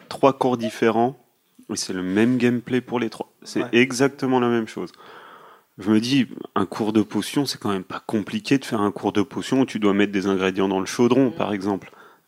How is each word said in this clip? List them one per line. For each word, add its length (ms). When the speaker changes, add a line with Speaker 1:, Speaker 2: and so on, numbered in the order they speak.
Speaker 1:
trois 240
cours 240
différents. 600
Et 60
c'est 160
le 100
même 360
gameplay 420
pour 180
les 120
trois. 200
C'est 200
Speaker 2:
Ouais. 100
Speaker 1:
exactement 680
la 80
même 200
chose. 220
Je 140
me 100
dis, 260
un 120
cours 280
de 80
potion, 440
c'est 140
quand 100
même 140
pas 220
compliqué 520
de 60
faire 160
un 100
cours 220
de 100
potion 380
où 60
tu 120
dois 140
mettre 200
des 140
ingrédients 420
dans 120
le 60
chaudron, 400
Speaker 3:
Mm. 60
Speaker 1:
par 200
exemple. 380